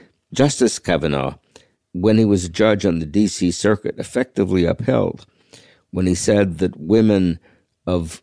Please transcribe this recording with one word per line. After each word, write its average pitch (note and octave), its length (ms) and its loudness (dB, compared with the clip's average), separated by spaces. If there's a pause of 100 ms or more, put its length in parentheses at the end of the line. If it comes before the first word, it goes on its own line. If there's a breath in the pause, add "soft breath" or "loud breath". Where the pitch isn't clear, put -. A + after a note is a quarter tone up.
(340 soft breath)
Justice B2+ 440 0
Kavanaugh, C#2+ 580 -2 (560 soft breath)
when G#2+ 260 2
he A2+ 80 4
was G2 180 2
a E2+ 60 -10
judge G#2 340 2
on E2+ 140 0
the D#2+ 80 -6
D G2+ 200 0
C F2+ 240 -2
Circuit, G#2 480 -2
effectively F#2+ 680 -2
upheld A#2 600 -2 (640 soft breath)
when F#2 160 -2
he F#2 80 0
said G2+ 440 0
that F2+ 200 -2
women F#2+ 600 2 (480 soft breath)
of F2 360 -4